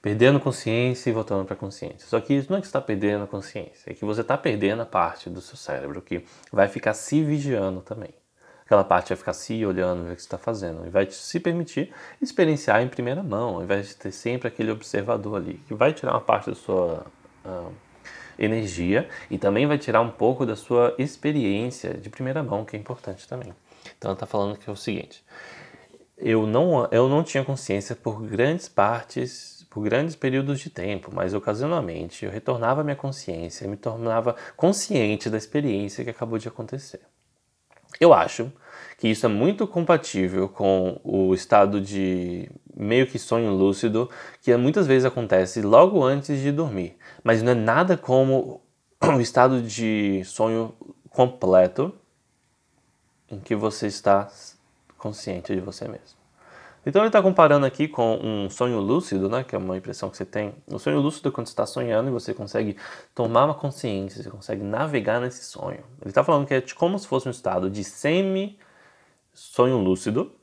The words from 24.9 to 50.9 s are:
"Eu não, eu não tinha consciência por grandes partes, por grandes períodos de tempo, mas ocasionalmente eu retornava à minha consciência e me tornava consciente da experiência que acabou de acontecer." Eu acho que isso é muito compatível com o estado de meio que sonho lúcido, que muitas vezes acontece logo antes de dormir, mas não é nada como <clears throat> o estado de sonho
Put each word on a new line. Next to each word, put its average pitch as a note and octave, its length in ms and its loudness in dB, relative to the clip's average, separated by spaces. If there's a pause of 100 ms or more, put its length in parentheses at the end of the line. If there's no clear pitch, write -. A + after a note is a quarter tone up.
"Eu A2 300 2
não, C3 460 2
eu B2 180 4
não D3+ 140 2
tinha C#3 200 -2
consciência C3+ 520 -4
por A2 260 -8
grandes A#2 480 -2
partes, - 960 -2
por - 140 -10
grandes C3+ 340 0
períodos C3+ 440 -2
de E3+ 100 -14
tempo, F#2+ 420 -8
mas F#2 220 -4
ocasionalmente G#2 880 -4
eu G2 60 -6
retornava A#2+ 520 -2
à - 20 -2
minha C#3+ 120 -4
consciência F#2+ 680 -10
e - 20 -6
me G2+ 100 -8
tornava A#2 580 -2 (200)
consciente D3+ 720 0
da A2 100 -2
experiência A2 680 -4
que A#2+ 80 -8
acabou A2+ 260 -6
de G#2+ 100 -6
acontecer." - 540 -12 (1000)
Eu E3 140 12
acho A#2 380 2 (480)
que A#2 80 0
isso A2 180 0
é A#2 40 6
muito E3+ 380 2
compatível G2 800 0
com F#2+ 560 0
o F#2+ 300 2
estado G2+ 480 4
de F#2 640 -4 (260)
meio A#2 340 2
que B2 100 -8
sonho A#2 340 0
lúcido, G2+ 580 2 (320)
que A#2+ 140 6
muitas D3+ 300 4
vezes C3 200 4
acontece G#2 580 0
logo D3+ 400 8
antes C#3 360 0
de C#3 120 0
dormir, A#2 460 -4 (260)
mas A2+ 180 4
não A#2+ 100 4
é B2 40 6
nada C3+ 420 4
como C3 640 2 (200)
<clears throat> - 220 -10
o D3 160 6
estado B2 440 4
de G#2+ 600 0
sonho A2+ 480 -2 (380)